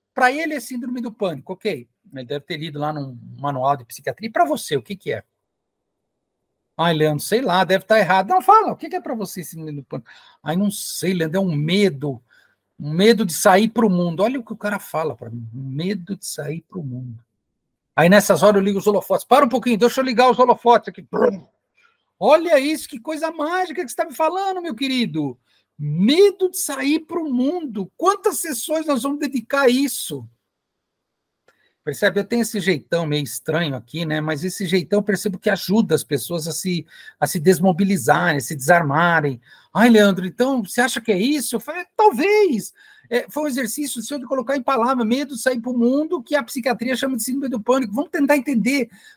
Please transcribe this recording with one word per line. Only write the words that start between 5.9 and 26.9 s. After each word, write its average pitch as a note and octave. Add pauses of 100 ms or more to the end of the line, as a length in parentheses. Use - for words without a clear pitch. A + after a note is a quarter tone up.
"Ai, E3+
Leandro, D3+
sei A#3
lá, F#3
deve F#3
tá A3
errado." F#3+
Não, F#4
fala, G4
o -
que D#4+
que F4+
é -
pra D4
você F#3+
síndrome D#3
do C#3+
pânico? - (320)
"Ai, D#3
não G3+
sei, -
Leandro, D#3+
é -
um F3+
medo, D3+ (560)
um D3
medo G#3+
de E3
sair G#3
pro A3+
mundo." F3
Olha B3+
o -
que -
o G#3
cara G#3
fala D#3
pra A2+
mim, A#2
"um C3+
medo F3
de -
sair D3+
pro F3+
mundo." B2 (720)
Aí D#3+
nessas F#3+
horas G3+
eu G3
ligo G3
os F3+
holofotes, G3
"Para C#4
um -
pouquinho, A#3+
deixa A#3+
eu C4
ligar B3+
os A#3+
holofotes A#3+
aqui." F#3
Brum. F#3 (720)
Olha D#4
isso, D4
que B3
coisa D#4
mágica E4+
que B3
você -
tá D#4+
me D#4
falando, F#4
meu E4
querido. G3+ (400)
Medo C#4+
de F4+
sair C#4